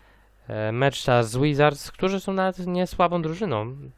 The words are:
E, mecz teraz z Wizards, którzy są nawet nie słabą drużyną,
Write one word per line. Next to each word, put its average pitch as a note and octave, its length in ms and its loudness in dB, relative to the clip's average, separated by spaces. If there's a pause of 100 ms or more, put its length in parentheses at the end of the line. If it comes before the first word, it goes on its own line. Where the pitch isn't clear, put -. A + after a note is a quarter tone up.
(480)
E, G#2+ 240 -4
mecz B2+ 320 0
teraz A#2+ 260 4
z A#2 60 -4
Wizards, C#3+ 540 2
którzy F#3+ 300 -2
są G3 120 -6
nawet F#3+ 340 -2
nie F3+ 200 0
słabą F3 360 0
drużyną, D3+ 540 -4 (220)